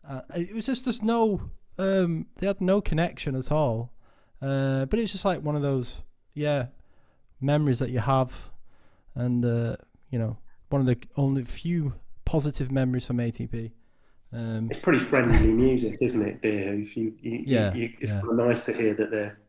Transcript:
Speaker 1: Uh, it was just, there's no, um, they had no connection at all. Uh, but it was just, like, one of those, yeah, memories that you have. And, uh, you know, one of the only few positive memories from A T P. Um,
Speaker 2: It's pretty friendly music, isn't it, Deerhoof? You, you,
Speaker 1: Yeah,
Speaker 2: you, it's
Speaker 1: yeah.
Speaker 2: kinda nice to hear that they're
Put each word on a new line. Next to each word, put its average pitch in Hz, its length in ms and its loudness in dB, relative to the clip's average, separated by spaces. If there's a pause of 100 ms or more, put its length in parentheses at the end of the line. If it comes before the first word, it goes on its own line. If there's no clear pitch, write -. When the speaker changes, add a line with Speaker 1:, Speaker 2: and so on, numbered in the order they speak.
Speaker 1:
Uh, 135 140 -10 (120)
it 175 200 -4
was 220 120 -4
just, 262 200 -2
there's - 160 -2
no, 220 480 2 (280)
um, 185 480 2 (100)
they 196 120 -2
had 196 120 -2
no 196 200 4
connection 156 560 0
at 131 160 -2
all. 120 400 0 (500)
Uh, 135 440 0
but 214 120 2
it 233 40 2
was 208 100 -2
just, - 140 -6
like, 175 160 0
one 151 120 0
of 147 80 0
those, 135 400 -2 (320)
yeah, 147 340 0 (720)
memories 143 380 2
that - 120 -2
you 123 100 0
have. 131 500 0 (640)
And, 120 300 0
uh, 117 320 0 (340)
you 123 80 -2
know, 113 200 -2 (320)
one 139 100 2
of 131 60 4
the 123 120 4 (180)
only 135 280 2
few 160 500 -2 (300)
positive 139 480 0
memories 127 340 0
from 123 140 0
A 120 100 0
T 113 160 -8
P. 113 260 -8 (600)
Um, 113 380 -4
Speaker 2:
It's 110 100 -6
pretty 151 180 4
friendly 113 540 6
music, 123 480 2
isn't 113 200 2
it, 101 220 -2
Deerhoof? 104 540 -2
You, 113 240 -4
you, 117 260 -6
Speaker 1:
Yeah, 113 260 2
Speaker 2:
you, 117 280 -4
it's 107 120 -2
Speaker 1:
yeah. 101 80 -2
Speaker 2:
kinda 113 140 -2
nice 120 280 4
to 117 100 -4
hear 110 220 2
that 107 180 -2
they're 104 260 -4 (100)